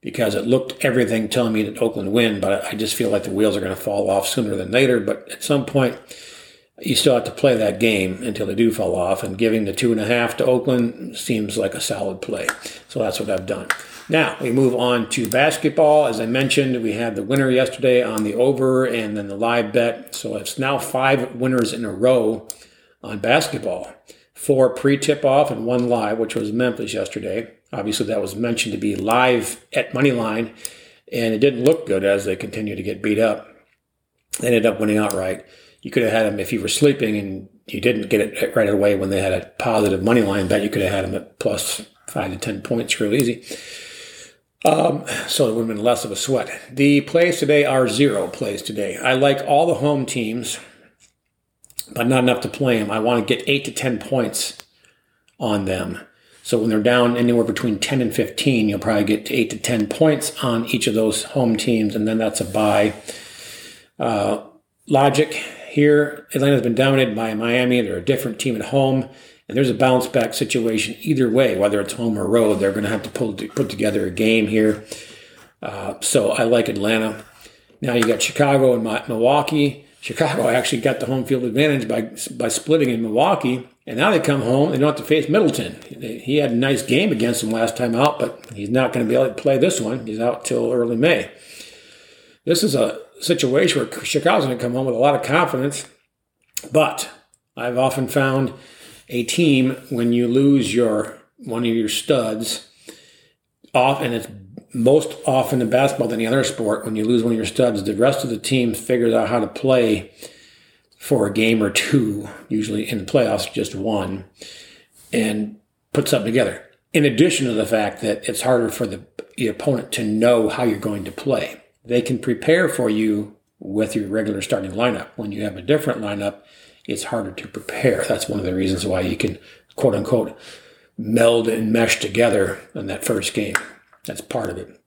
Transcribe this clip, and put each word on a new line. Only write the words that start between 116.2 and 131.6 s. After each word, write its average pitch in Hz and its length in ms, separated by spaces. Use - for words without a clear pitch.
together. 113 320
In 147 140
addition 139 400
to 120 80
the 110 100
fact 107 380
that - 260
it's 110 140
harder 123 260
for 113 180
the, 95 140
the 127 80
opponent 117 460
to 117 120
know 117 460
how 123 140
you're 107 140
going 101 260
to 90 80
play. - 500
They 120 180
can 120 160
prepare 160 500
for 120 220
you 107 460
with 104 340
your 104 140
regular 101 340
starting 95 300
lineup. 113 420
When 104 160
you 104 140
have 98 120
a 107 60
different 143 400
lineup, 101 400
it's - 200
harder 107 260
to - 180
prepare. - 560
That's - 240
one 104 120
of 95 40
the 92 100
reasons 95 300
why 92 180
you 87 140
can, 98 220
quote 117 180
unquote, 110 420
meld 113 500
and 113 240